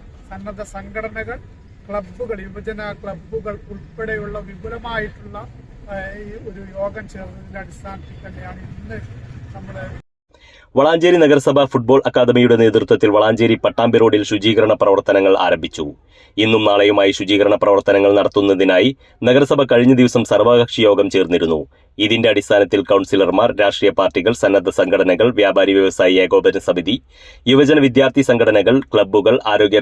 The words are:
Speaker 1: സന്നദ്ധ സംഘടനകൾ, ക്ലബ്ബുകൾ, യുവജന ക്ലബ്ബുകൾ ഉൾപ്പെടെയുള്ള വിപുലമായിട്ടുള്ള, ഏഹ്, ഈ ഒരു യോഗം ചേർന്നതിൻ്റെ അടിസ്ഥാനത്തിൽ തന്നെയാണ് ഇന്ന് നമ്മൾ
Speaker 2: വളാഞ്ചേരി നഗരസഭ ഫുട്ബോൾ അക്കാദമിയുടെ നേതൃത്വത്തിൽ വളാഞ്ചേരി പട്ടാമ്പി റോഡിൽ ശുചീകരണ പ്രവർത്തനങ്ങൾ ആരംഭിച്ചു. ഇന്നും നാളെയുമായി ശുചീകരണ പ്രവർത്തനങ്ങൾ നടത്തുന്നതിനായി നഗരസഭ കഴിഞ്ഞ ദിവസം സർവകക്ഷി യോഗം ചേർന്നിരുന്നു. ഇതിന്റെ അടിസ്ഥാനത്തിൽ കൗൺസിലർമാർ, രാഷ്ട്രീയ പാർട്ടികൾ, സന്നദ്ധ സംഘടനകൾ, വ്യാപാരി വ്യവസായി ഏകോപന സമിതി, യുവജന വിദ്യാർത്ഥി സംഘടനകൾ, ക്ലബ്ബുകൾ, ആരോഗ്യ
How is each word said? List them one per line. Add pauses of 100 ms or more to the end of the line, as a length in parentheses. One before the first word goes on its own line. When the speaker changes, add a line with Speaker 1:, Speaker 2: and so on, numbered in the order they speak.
(300)
Speaker 1:
സന്നദ്ധ (120)
സംഘടനകൾ, (480)
ക്ലബ്ബുകൾ, (100)
യുവജന (180)
ക്ലബ്ബുകൾ (160)
ഉൾപ്പെടെയുള്ള (100)
വിപുലമായിട്ടുള്ള, (580)
ഏഹ്,
ഈ (200)
ഒരു (160)
യോഗം
ചേർന്നതിൻ്റെ
അടിസ്ഥാനത്തിൽ
തന്നെയാണ്
ഇന്ന് (560)
നമ്മൾ (1000)
Speaker 2:
വളാഞ്ചേരി
നഗരസഭ
ഫുട്ബോൾ
അക്കാദമിയുടെ
നേതൃത്വത്തിൽ
വളാഞ്ചേരി
പട്ടാമ്പി
റോഡിൽ
ശുചീകരണ
പ്രവർത്തനങ്ങൾ (120)
ആരംഭിച്ചു. (520)
ഇന്നും
നാളെയുമായി
ശുചീകരണ
പ്രവർത്തനങ്ങൾ
നടത്തുന്നതിനായി (320)
നഗരസഭ (100)
കഴിഞ്ഞ
ദിവസം
സർവകക്ഷി
യോഗം
ചേർന്നിരുന്നു. (380)
ഇതിന്റെ
അടിസ്ഥാനത്തിൽ
കൗൺസിലർമാർ, (120)
രാഷ്ട്രീയ
പാർട്ടികൾ,
സന്നദ്ധ
സംഘടനകൾ, (100)
വ്യാപാരി
വ്യവസായി (100)
ഏകോപന
സമിതി, (560)
യുവജന
വിദ്യാർത്ഥി
സംഘടനകൾ, (160)
ക്ലബ്ബുകൾ, (160)
ആരോഗ്യ